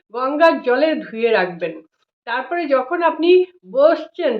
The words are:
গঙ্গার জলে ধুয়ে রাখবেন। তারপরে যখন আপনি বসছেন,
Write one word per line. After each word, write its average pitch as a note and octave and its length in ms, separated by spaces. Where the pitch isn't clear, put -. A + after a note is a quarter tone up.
গঙ্গার C#4+ 500
জলে C#4 340
ধুয়ে A3+ 360
রাখবেন। F3 420
তারপরে C4+ 380
যখন C#4 380
আপনি E4+ 420
বসছেন, D#4 680